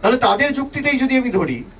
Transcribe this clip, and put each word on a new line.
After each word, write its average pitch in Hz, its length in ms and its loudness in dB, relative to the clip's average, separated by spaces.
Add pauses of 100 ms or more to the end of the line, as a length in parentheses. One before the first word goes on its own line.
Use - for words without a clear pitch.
তাহলে 226 160 4
তাদের 233 340 2
যুক্তিতেই 277 460 -4
যদি 262 180 0
আমি 247 140 0
ধরি 147 340 -2 (160)